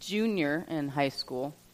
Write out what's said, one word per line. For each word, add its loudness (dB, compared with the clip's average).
junior 2
in -2
high 2
school, -4